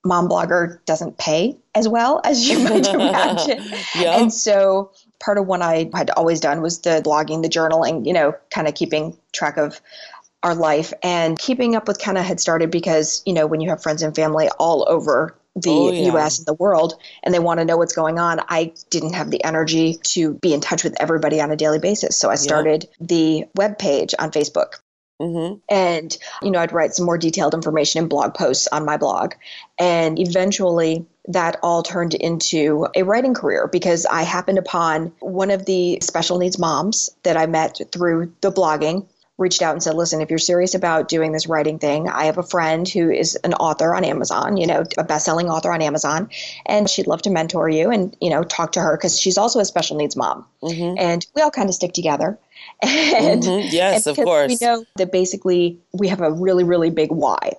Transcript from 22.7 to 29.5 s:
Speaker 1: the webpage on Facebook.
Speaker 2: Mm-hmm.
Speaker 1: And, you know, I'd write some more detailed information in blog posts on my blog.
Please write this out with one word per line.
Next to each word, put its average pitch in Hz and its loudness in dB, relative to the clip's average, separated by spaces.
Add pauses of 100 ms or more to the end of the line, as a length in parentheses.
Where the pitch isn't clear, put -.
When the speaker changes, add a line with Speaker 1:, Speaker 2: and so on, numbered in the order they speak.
Speaker 1:
the 160 2 (120)
webpage 196 0
on 156 -4
Facebook. - -2 (440)
Speaker 2:
Mm-hmm. 170 -4 (120)
Speaker 1:
And, 175 0 (280)
you 196 0
know, 180 2
I'd 165 -2
write 160 0
some 180 -2
more 170 0
detailed 165 0
information 160 0
in 160 -2
blog 143 0
posts 131 0
on 151 -2
my 147 -2
blog. 110 -2 (460)